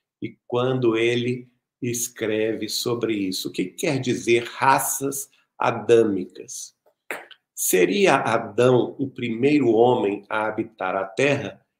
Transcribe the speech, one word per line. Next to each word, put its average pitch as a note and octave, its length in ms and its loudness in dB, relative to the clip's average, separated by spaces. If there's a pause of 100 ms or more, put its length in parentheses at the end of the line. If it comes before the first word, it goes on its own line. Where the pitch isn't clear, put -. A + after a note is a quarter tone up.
(200)
e - 160 -10 (100)
quando B2 500 0
ele A#2+ 520 -2 (320)
escreve A2 880 -4
sobre A2+ 460 -2
isso? F#2+ 340 -4
O - 40 -16
que - 120 -4
quer D3 360 -4
dizer A#2 440 0
raças - 840 -2 (280)
adâmicas? A2+ 1160 0 (800)
Seria F#3 640 2
Adão A#2 840 2
o C3+ 100 -4
primeiro B2+ 640 0
homem A2 580 4
a A2 180 -2
habitar G#2+ 480 -6
a F#2+ 100 -2
Terra? B2+ 560 -2 (200)